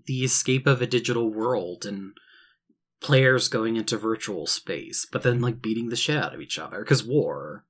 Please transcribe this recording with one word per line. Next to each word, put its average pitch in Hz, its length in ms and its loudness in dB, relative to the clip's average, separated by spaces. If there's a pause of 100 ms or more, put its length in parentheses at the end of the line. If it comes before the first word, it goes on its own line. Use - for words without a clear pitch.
the 131 180 -2
escape 131 420 2
of 131 160 6
a 123 60 2
digital 117 440 2
world 107 540 -2
and 98 280 -8 (880)
players 131 480 4
going 113 260 0
into 110 220 -2
virtual 104 500 -4
space, - 640 -4
but 127 120 -4
then, 123 180 4
like, 123 200 -2
beating 113 280 -2
the 120 80 -4
shit 151 200 0
out 101 160 -4
of - 80 -12
each - 160 -8
other, 92 280 -10
'cause 135 180 4
war." 76 680 -2